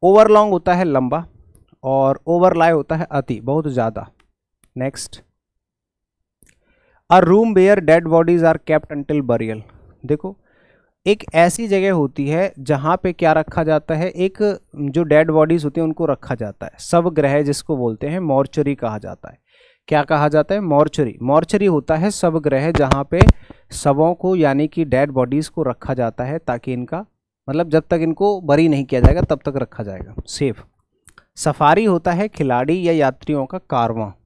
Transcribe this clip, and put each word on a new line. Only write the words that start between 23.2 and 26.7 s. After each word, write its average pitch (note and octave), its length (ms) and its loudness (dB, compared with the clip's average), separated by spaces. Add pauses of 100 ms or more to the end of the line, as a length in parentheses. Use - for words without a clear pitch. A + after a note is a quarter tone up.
शवों D3 420 2
को F#3 200 -2
यानी D3 320 2
कि E3 180 -2
डेड C#3 260 0
बॉडीज C3 360 -2
को - 160 -6
रखा C3+ 300 -6
जाता B2 300 -4
है C#3 160 -6
ताकि B2 340 -6